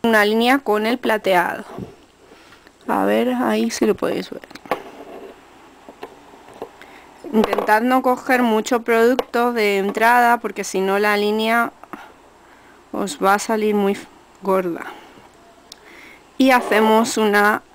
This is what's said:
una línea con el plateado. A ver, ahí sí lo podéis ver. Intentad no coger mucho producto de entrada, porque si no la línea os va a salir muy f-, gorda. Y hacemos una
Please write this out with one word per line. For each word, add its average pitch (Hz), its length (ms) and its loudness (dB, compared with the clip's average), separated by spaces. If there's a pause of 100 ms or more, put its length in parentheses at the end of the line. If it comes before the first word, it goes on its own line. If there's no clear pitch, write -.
una 220 240 4
línea 233 320 2
con 214 280 -2
el 247 120 -2
plateado. 190 640 -2 (1200)
A 196 180 -2
ver, 220 280 0
ahí 226 380 -2
sí - 160 -2
lo 208 80 2
podéis - 360 -6
ver. - 120 -14 (3000)
Intentad 214 500 2
no 254 200 2
coger 254 400 0
mucho 226 400 0
producto 240 680 0
de 208 260 0
entrada, 233 600 2
porque 202 260 -8
si 190 160 -4
no 190 180 0
la 208 180 0
línea 220 560 0 (1200)
os 190 260 -6
va 196 120 4
a 208 40 0
salir 214 360 -2
muy 196 180 0
f-, - 140 -8 (360)
gorda. 190 440 -2 (1500)
Y 262 120 4
hacemos 220 680 2
una 208 440 2 (120)